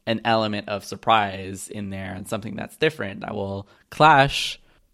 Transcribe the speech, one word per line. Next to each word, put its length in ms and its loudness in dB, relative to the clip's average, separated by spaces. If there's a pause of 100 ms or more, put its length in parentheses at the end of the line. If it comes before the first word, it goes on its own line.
an 200 -2
element 440 0
of 160 -6
surprise 840 0
in 220 -8
there 220 -10
and 140 -12
something 300 -8
that's 200 -12
different 440 -4
that 160 -8
will 320 -6 (220)
clash 680 4 (360)